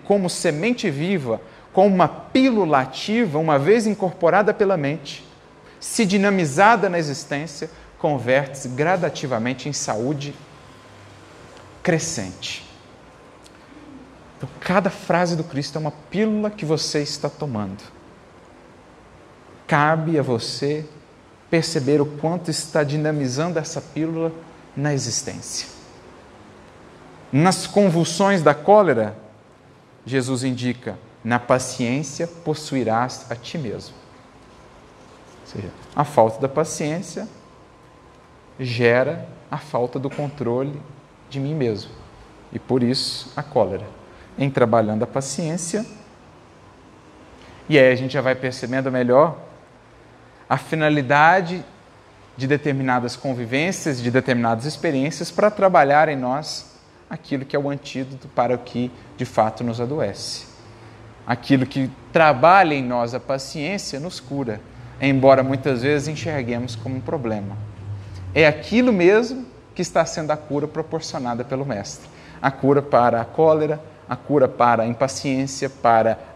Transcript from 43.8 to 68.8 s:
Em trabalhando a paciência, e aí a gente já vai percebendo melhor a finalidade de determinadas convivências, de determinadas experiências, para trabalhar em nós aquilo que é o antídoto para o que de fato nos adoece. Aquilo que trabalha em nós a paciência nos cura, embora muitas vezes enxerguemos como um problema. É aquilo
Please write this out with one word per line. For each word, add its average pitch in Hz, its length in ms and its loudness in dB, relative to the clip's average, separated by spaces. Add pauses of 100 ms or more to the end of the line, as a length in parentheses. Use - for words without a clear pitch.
Em 139 140 0
trabalhando 110 520 2
a 120 40 -2
paciência, 165 800 -4 (1800)
e 156 100 6
aí 127 140 8
a 127 40 2
gente 127 160 -4
já 143 80 -2
vai 127 140 2
percebendo 131 560 -4
melhor 127 460 4 (1120)
a 127 80 0
finalidade 156 1080 2 (720)
de 127 100 -4
determinadas 131 720 0
convivências, 131 840 -4
de 120 100 -2
determinadas 120 540 0
experiências, 151 640 -4
para 208 200 2
trabalhar 160 580 6
em 147 80 -2
nós 131 540 -6 (380)
aquilo - 360 -8
que 139 100 -8
é 147 40 2
o 139 100 -4
antídoto 135 600 -10
para 123 260 0
o 120 40 -2
que 123 320 -6 (260)
de 127 80 -4
fato 110 380 0
nos 117 180 -4
adoece. 120 640 -6 (800)
Aquilo 127 400 2
que 131 240 -4 (220)
trabalha 160 600 6
em 135 80 -2
nós 120 320 -2
a 123 60 -4
paciência 143 800 -6
nos - 200 -10
cura, 127 400 -6 (400)
embora 135 420 6
muitas 131 400 0
vezes 147 260 0
enxerguemos 127 640 -6
como 131 220 -8
um 127 40 -8
problema. 107 560 -6 (800)
É 156 120 6
aquilo 240 460 2